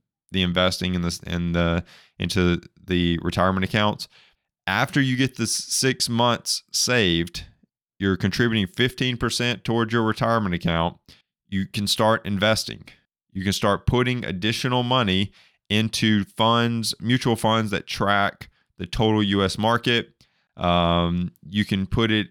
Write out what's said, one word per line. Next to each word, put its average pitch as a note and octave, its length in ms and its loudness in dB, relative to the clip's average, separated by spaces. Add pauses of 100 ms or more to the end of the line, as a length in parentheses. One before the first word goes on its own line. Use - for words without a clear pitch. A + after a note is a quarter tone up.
(320)
the F#2 100 0
investing F2+ 540 0
in F2 60 -2
this, F2 180 -4
in F2 340 -4
the, E2+ 320 0 (340)
into F2 400 2 (240)
the F2 360 0
retirement F#2 440 0
accounts. G#2+ 460 -2 (580)
After A2+ 320 0
you C3 160 2
get B2+ 220 -2
the A#2 60 -2
s-, G#2+ 80 -2
six - 580 -2
months A#2+ 540 0 (100)
saved, F2 720 0 (540)
you're F#2+ 180 2
contributing G#2+ 500 0
fifteen B2+ 480 -2
percent A#2+ 480 -4
towards A2+ 300 -2
your A#2 100 2
retirement A2 520 0
account. E2 420 -2 (500)
You F#2+ 200 -4
can G2+ 200 -4
start A2 380 0
investing. G#2 580 -2 (480)
You F#2+ 120 -8
can G2 100 0
start G2+ 320 0
putting B2 400 0
additional A#2 580 -2
money G#2 480 0 (380)
into G#2+ 560 2
funds, A#2 720 0
mutual A#2+ 360 0
funds A2 360 0
that - 160 -6
track G2+ 600 0 (280)
the F2+ 100 -8
total G#2+ 360 2
U G2 200 2
S F#2+ 140 -2
market. A#2 580 0 (420)
Um, F2 720 2 (160)
you G2+ 160 -2
can F#2+ 240 -2
put A2+ 240 0
it G#2+ 200 0